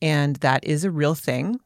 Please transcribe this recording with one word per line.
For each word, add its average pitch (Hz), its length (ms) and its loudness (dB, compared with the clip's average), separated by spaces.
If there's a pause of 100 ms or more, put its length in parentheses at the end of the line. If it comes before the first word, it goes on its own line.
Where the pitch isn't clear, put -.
And 147 360 2
that 135 280 2
is 151 200 0
a 196 60 -2
real 151 240 2
thing 151 520 -4